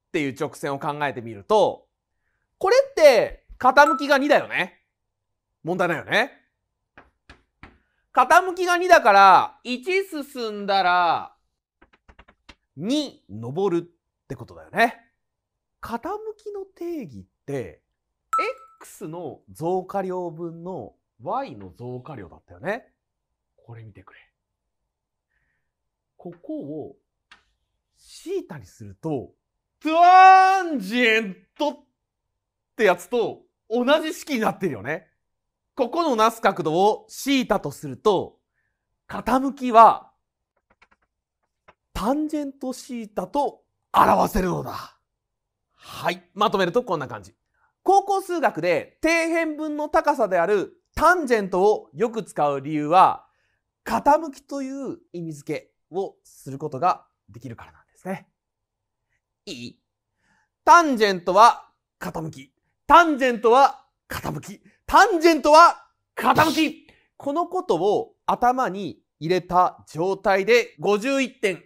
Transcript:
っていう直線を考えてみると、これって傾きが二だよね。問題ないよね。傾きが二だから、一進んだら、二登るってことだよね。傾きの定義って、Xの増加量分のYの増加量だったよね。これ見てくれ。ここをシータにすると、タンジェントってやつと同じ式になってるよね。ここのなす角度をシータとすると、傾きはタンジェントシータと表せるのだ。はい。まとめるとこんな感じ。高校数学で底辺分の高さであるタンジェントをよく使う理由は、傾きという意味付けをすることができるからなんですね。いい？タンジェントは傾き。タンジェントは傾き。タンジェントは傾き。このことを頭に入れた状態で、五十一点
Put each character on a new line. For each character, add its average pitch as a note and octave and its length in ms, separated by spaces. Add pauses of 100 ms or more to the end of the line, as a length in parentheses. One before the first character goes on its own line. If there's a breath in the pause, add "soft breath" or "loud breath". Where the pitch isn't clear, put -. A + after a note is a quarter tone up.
(120)
っ - 20
て E3+ 60
い C#3 80
う C3 100
直 D3 180
線 C#3+ 180
を C#3 40
考 D3 280
え C3+ 80
て B2+ 80
み A2+ 100
る G2+ 100
と、 F3+ 440 (720)
こ F#4 100
れ A#4 80 (140)
っ - 20
て B3 540 (120)
傾 D4 380
き C#4 120
が C#4+ 100
二 C#4+ 100
だ B3+ 100
よ B2 80
ね。 C3+ 360 (840)
問 E3+ 140
題 F3+ 100
な E3 60
い - 20
よ B2 80
ね。 F#3+ 280 (1800)
傾 E4+ 400
き F4+ 140
が F4 100
二 F4 120
だ E4 120
か A#3 120
ら、 F#3+ 520
一 C4 400
進 A#3 600
ん - 20
だ G3 160
ら、 F3 520 (1400)
二 B3 540
登 D#3 500
る E3+ 60
っ - 20 (400)
て F3 80
こ - 80
と E3+ 100
だ E3 100
よ - 60
ね。 A3+ 300 (800)
傾 A#3 220 (340)
き G#4 160
の G4 140
定 E4+ 380
義 A#2 160
っ F#2 40 (220)
て、 A2+ 340 (1000)
X - 280
の D#3 320 (100)
増 F3 340
加 G3 180
量 F3+ 280
分 E3 320
の E3+ 300 (300)
Y G3 340
の G2 160
増 B2 280
加 C#3 160
量 G2 120
だ - 80
っ - 100
た - 60
よ - 80
ね。 G3 240 (720)
こ A#2 200
れ A2+ 60
見 G#2+ 120
て F#2 80
く - 100
れ。 - 80 (2000)
こ E3+ 240
こ D#4 180
を C#3+ 360 (1000)
シ - 440
ー - 60
タ D#3 120
に F#2+ 80
す - 180
る G2+ 100
と、 C#3+ 380 (500)
タ F#4 800
ン D#4+ 160
ジ G3 180
ェ A3+ 340
ン F3+ 60 (220)
ト D4 120
っ - 140 (920)
て A3+ 80
や F3+ 100
つ - 140
と G3+ 340 (260)
同 A#3+ 160 (160)
じ D#4 140
式 - 200
に A3+ 60
な G#3+ 120
っ - 60
て F#3+ 80
る D3+ 60
よ G2+ 100
ね。 D3+ 260 (640)
こ A#3 160
こ D#4+ 140
の C#4+ 100
な G#3+ 160
す A3+ 100
角 G3 220
度 D#3 120
を G3 340
シ C4 340
ー F#3 40
タ G3+ 120
と D#3 120
す - 180
る B2+ 80
と、 E3+ 400 (720)
傾 B3 460
き B3 180
は G#3+ 400 (1800)
タ G3 200
ン D4+ 160
ジ D#4 80
ェ D4 100
ン C4+ 60
ト B3+ 200
シ A#3+ 300
ー G#3 100
タ F#3 140
と - 360 (300)
表 - 400
せ G3 100
る F#3 80
の D3+ 120
だ。 - 340 (800)
は - 360
い。 F3+ 120 (120)
ま G#3 160
と G3+ 80
め F#3 80
る F3 60
と B3 120
こ F#3 120
ん D3+ 40
な C3 80
感 G#2+ 140
じ。 - 120 (480)
高 G4 220
校 G4 180
数 F4 180
学 A#3 200
で D#3+ 420
底 E4 260
辺 D#4+ 280
分 D4+ 200
の D4 120
高 D4+ 260
さ A#3 140
で F3+ 100
あ E3+ 80
る G3 340 (140)
タ E4 200
ン E4 120
ジ A#3 80
ェ G#3+ 80
ン F#3 80
ト F3+ 120
を G#3 300
よ G#3 180
く A3+ 120
使 - 280
う C#3 100
理 D3 120
由 D3 140
は、 D#3+ 400 (580)
傾 C#4+ 460
き - 120
と C#4 200
い C4 80
う C4+ 280 (140)
意 F3 100
味 D#3+ 100
付 D3 200
け - 180 (200)
を F3+ 320
す - 280
る C#3 80
こ D3+ 120
と C3 80
が F3 260 (240)
で G#2+ 120
き C3+ 80
る A2+ 80
か - 80
ら - 80
な - 100
ん - 60
で - 100
す - 80
ね。 F#3+ 220 (1160)
い - 80
い？ A#2+ 260 (840)
タ E4+ 180
ン C#4 140
ジ G#3+ 80
ェ G3 100
ン F3 80
ト F3+ 120
は A3 340 (320)
傾 E3 300
き。 C3+ 220 (340)
タ D#4+ 160
ン D4+ 160
ジ C4 60
ェ B3 80
ン A3 80
ト A#3 100
は B3+ 340 (240)
傾 D3+ 320
き。 - 220 (240 soft breath)
タ E4+ 200
ン F#4 140
ジ E4 80
ェ E4 60
ン C#4 80
ト D4+ 80
は D#4 340 (320)
傾 C4 360
き。 - 340 (300 soft breath)
こ C#4 160
の E4+ 160
こ F4+ 140
と G#3+ 140
を F3+ 380 (120)
頭 B3 420
に F3+ 320 (180)
入 D3+ 120
れ F3+ 120
た F3+ 500
状 F#3 240
態 G3 280
で、 A3+ 340
五 G3 200
十 C4+ 240
一 - 180
点 F3+ 260